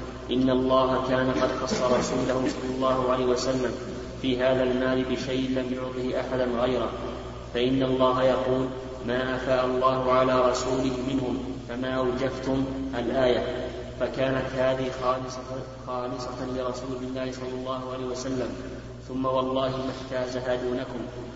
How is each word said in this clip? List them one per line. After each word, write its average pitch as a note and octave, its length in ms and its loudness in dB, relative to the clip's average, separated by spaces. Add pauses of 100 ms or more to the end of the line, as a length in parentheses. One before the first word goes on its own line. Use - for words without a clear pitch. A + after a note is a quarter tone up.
(320)
إن B2+ 180 4
الله B2+ 600 4
كان B2+ 220 4
قد B2+ 180 2 (120)
خص C3 200 -2
رسوله B2+ 640 2
صلى C3 280 -2
الله C3 360 2
عليه B2+ 140 2
وسلم B2 460 2 (500)
في B2+ 220 2
هذا C3 200 4
المال C3 400 2
بشيء C3 460 -2
لم B2+ 240 0
يعطه B2+ 460 -2
أحدا B2+ 260 0
غيره، A#2+ 440 0 (640)
فإن C3 300 2
الله B2+ 400 4
يقول: B2+ 440 4 (400)
ما B2+ 280 0
أفاء B2+ 300 2
الله B2+ 460 2
على B2+ 380 6
رسوله C3 420 0 (160)
منهم C3 300 0 (320)
فما C3 280 -2
أوجفتم، C3 680 0 (340)
الآية. A#2+ 680 2 (320)
فكانت C3 460 0 (120)
هذه C3 340 2 (120)
خالصة، B2+ 380 -2 (460)
خالصة B2+ 580 -6 (100)
لرسول B2+ 460 -4
الله B2+ 300 -4
صلى B2+ 280 -6
الله B2+ 340 -6
عليه C3 120 -6
وسلم، B2 440 -4 (580)
ثم C3 180 -2
والله C3 440 2
ما C3 220 -4 (100)
احتازها B2+ 540 -2
دونكم B2 440 -2 (360)